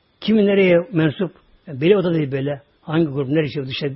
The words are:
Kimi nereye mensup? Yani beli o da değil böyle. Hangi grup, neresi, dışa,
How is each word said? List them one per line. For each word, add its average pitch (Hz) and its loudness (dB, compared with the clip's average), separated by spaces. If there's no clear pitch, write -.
Kimi 214 2
nereye 196 4
mensup? 160 0
Yani 135 -10
beli 185 4
o 185 0
da 175 0
değil 156 -2
böyle. 139 -4
Hangi 165 0
grup, 135 -4
neresi, 147 -2
dışa, 131 -8